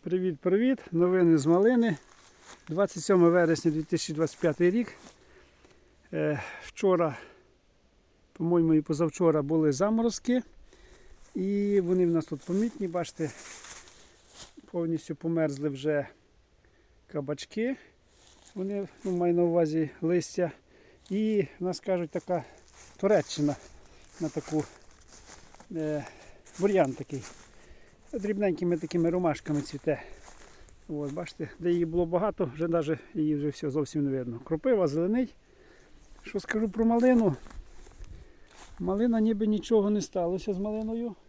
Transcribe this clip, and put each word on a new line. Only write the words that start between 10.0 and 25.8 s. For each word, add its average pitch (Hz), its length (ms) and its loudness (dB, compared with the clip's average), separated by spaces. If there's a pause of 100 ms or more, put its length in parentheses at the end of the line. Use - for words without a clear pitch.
І 202 460 0
вони 180 240 2
в 170 40 4
нас 165 160 2
тут 143 160 -8
помітні, 202 460 -2
бачите, 165 440 -4 (1400)
повністю 165 440 -4
померзли 151 540 -2
вже 143 380 -2 (1000)
кабачки. 165 680 -4 (800)
Вони, 196 320 -6 (160)
ну, 190 80 -4
маю 175 220 2
на 175 100 4
увазі 160 460 2 (120)
листя. 170 500 -2 (580)
І 208 380 0 (120)
в 180 40 -6
нас, 185 160 -4
кажуть, 175 300 -2
така 175 340 -4 (540)
Туреччина 156 580 2 (640)
на 156 100 -2
таку, 156 340 -4 (1120)
е, 151 300 -4 (540)